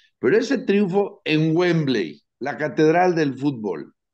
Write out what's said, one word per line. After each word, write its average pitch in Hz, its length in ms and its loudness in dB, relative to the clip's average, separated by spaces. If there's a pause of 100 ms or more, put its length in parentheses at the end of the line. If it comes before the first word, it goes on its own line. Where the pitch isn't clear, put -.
(180)
pero 160 200 2
ese 254 200 -2
triunfo 196 640 0
en 156 320 0
Wembley, 143 640 0 (180)
la 135 180 -8
catedral 160 560 2
del 143 240 -2
fútbol. 110 560 -6 (200)